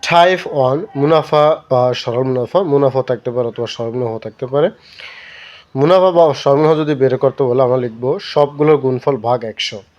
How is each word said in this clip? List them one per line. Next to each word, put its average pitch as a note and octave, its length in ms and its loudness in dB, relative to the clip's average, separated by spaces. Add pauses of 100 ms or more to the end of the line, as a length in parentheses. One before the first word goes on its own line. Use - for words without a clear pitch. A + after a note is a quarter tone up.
(100)
টাইপ F3 360 4
ওয়ান C#3+ 400 0 (100)
মুনাফা D3+ 600 2 (140)
বা B2 240 2
সরল A#2+ 280 -4
মুনাফা, C3 400 -2
মুনাফা C#3 400 0
থাকতে B2 280 -4
পারে A#2+ 180 -4
অথবা A#2 180 -8
সরল A#2 240 -8
মুনাফা A#2 280 -6
থাকতে A2 280 -12
পারে। C#3+ 240 0 (1040)
মুনাফা F#3 340 4
বা E3 240 4
সরল C#3 220 2
মুনাফা D#3 180 4
যদি D3+ 200 -2
বের B2+ 240 0
করতে C3+ 240 0
বলে B2+ 200 0
আমরা B2 140 2
লিখব B2 420 -4
সবগুলোর D3 580 0
গুণফল C3 400 -2
ভাগ A#2 280 -2
একশো G#2 380 -10 (160)